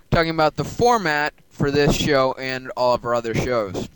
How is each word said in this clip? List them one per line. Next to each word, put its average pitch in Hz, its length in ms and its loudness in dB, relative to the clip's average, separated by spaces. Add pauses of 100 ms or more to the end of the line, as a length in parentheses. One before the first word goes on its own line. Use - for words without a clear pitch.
(120)
talking 165 200 2
about 156 260 0
the 147 80 -2
format 165 680 0 (160)
for 143 220 -2
this 143 240 4
show 135 380 2
and 131 420 -8
all 123 200 2
of 120 100 -4
our 120 100 0
other 117 180 -4
shows. 110 640 -2